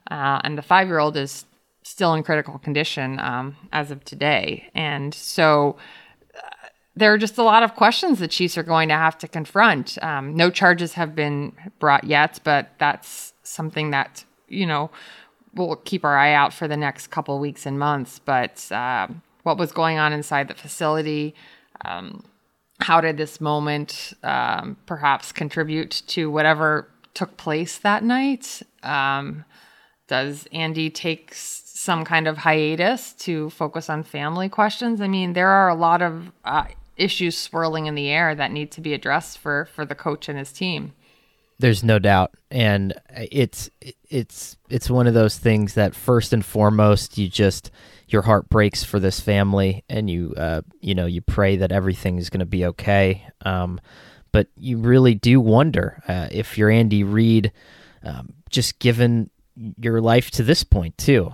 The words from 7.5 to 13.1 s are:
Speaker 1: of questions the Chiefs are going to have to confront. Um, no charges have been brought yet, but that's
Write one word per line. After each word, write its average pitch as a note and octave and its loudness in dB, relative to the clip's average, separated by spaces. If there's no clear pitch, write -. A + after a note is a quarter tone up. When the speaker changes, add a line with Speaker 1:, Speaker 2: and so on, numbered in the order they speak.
Speaker 1:
of A#3 0
questions A#3 2
the E3+ -4
Chiefs F3 -2
are E3 -4
going D#3+ 2
to D3+ 2
have D#3+ 0
to D#3+ -14
confront. E3 0
Um, D3 -6
no E3+ 4
charges F3 2
have D#3 -4
been D3 -4
brought C#3+ 2
yet, D3+ 0
but D3 0
that's - -6